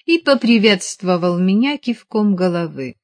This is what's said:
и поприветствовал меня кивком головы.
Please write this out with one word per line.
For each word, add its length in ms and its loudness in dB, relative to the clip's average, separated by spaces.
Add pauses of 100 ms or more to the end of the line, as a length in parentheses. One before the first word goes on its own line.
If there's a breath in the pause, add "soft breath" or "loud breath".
и 140 0
поприветствовал 1200 0
меня 380 0
кивком 580 -2
головы. 680 -4